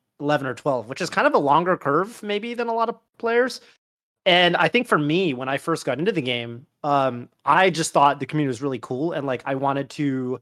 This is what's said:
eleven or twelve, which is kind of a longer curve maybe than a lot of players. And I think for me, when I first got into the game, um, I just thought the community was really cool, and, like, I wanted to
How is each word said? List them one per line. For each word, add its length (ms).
eleven 260
or 80
twelve, 340
which 120
is 100
kind 160
of 80
a 40
longer 380
curve 460
maybe 320
than 140
a 60
lot 140
of 80
players. 440
And 300
I 120
think 180
for 120
me, 360
when 140
I 100
first 260
got 140
into 140
the 100
game, 420
um, 440
I 260
just 220
thought 280
the 60
community 220
was 140
really 160
cool, 320
and, 160
like, 180
I 120
wanted 340
to 520